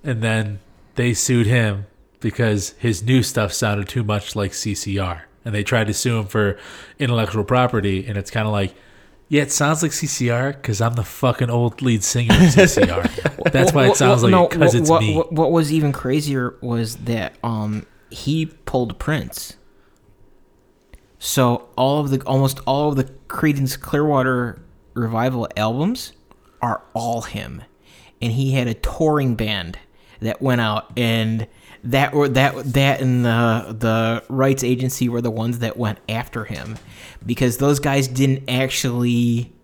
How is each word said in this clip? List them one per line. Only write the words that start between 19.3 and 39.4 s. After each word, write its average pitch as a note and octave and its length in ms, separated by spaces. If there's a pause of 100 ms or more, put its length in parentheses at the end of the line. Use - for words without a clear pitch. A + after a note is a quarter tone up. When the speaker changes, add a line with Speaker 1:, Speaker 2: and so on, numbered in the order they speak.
Speaker 2:
So A#2+ 580
all C#3 240
of C#3+ 100
the, C3 160
almost C3+ 400
all C#3+ 240
of C#3+ 60
the C3 80 (240)
Creedence C#3 520
Clearwater C3 800 (340)
Revival A#2 520 (100)
albums C3 560 (480)
are A#2 220 (100)
all A#2 300
him. - 400 (580)
And A#2+ 120
he C3+ 200
had B2+ 140
a A2+ 80
touring C#3+ 640
band G#2 420 (420)
that A2 220
went B2 180
out A2 380
and A2+ 480 (380)
that C3+ 280
or C#3+ 160
that, C3 460
that C#3 260
and B2 240
the, A2+ 540
the A2+ 500
rights C3+ 340
agency B2+ 460
were A#2+ 140
the A#2+ 80
ones A#2 300
that A2+ 160
went G#2+ 220 (100)
after A2+ 360
him G#2+ 320 (480)
because A#2+ 320
those C#3+ 240
guys C#3 260
didn't C3 440
actually A#2+ 1040 (120)